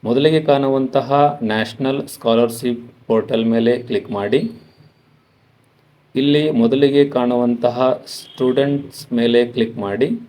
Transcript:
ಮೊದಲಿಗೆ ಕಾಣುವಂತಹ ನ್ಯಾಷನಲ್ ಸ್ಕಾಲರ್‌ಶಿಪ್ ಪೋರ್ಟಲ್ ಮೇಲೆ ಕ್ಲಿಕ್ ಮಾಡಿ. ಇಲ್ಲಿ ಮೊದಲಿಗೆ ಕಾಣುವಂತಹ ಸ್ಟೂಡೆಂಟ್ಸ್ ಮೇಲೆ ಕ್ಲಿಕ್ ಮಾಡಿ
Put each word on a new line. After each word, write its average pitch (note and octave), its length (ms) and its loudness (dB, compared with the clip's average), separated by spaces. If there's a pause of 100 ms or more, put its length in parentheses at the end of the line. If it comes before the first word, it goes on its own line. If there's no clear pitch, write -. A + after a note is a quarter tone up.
ಮೊದಲಿಗೆ D3 380 2
ಕಾಣುವಂತಹ C#3 1000 0
ನ್ಯಾಷನಲ್ C3+ 640 -4
ಸ್ಕಾಲರ್‌ಶಿಪ್ A#2 840 -2 (140)
ಪೋರ್ಟಲ್ A2+ 380 0
ಮೇಲೆ A#2 380 0
ಕ್ಲಿಕ್ - 280 -6
ಮಾಡಿ. G#2 300 0 (1700)
ಇಲ್ಲಿ C#3+ 360 2
ಮೊದಲಿಗೆ C#3 600 4
ಕಾಣುವಂತಹ B2 960 0
ಸ್ಟೂಡೆಂಟ್ಸ್ C#3 1040 -4
ಮೇಲೆ A#2+ 400 2
ಕ್ಲಿಕ್ A2+ 240 -2
ಮಾಡಿ G#2+ 320 -2 (200)